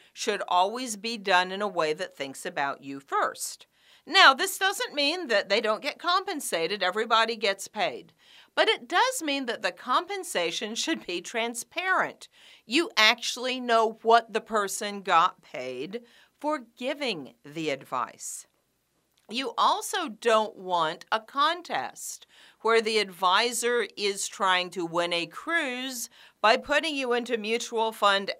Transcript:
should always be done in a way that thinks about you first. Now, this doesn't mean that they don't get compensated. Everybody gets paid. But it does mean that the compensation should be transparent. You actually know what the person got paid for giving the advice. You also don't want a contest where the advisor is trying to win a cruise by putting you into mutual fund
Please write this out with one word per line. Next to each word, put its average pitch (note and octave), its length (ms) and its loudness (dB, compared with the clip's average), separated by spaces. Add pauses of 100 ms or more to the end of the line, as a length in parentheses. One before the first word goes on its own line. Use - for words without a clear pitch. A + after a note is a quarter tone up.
(120)
should G3+ 340 -4
always G#3+ 500 0
be A3+ 220 -6
done F#3 320 4
in F#3+ 120 -6
a G#3+ 40 0
way E3+ 280 0
that F3+ 220 -8
thinks C#3 300 -10
about D3 380 -6
you C#3 160 -10
first. - 640 -6 (380)
Now, E4 300 8
this F#4 240 -4
doesn't G4 360 -2
mean D4 340 -2
that G3+ 200 2
they G3+ 120 2
don't G#3+ 200 0
get D4 200 -6
compensated. C#4+ 840 -2
Everybody A3 540 2
gets G3+ 320 -2
paid. B2+ 440 -6 (440)
But - 120 4
it F4 200 -2
does A#4+ 340 0
mean C#4 240 -2
that A3 160 -4
the F#3 80 -2
compensation B3 1040 -4
should C4+ 320 -4
be F3+ 140 -6
transparent. A#3 1040 -4 (400)
You D4 300 0
actually A#3+ 640 4
know A3+ 420 2
what A3+ 300 6
the G#3+ 80 -2
person G3+ 640 -4
got F3+ 380 4
paid C3 600 -10 (400)
for D4 240 -4 (120)
giving B3 580 -6 (100)
the D3+ 260 -4
advice. - 760 -6 (840)
You B3 260 -6
also E4+ 520 0
don't A3 480 0
want F3 560 -2
a A3 80 0
contest C#4 1040 -4 (360)
where A3+ 200 4
the A3 160 0
advisor G#3+ 880 2 (100)
is G3+ 300 -4
trying F3+ 440 0
to F3 140 -4
win E3+ 280 0
a E3+ 140 -2
cruise B3+ 840 -6 (300)
by A3 160 6
putting D4 400 -2
you C4 160 -2
into A#3+ 260 -2
mutual A3 540 -2
fund G3 480 2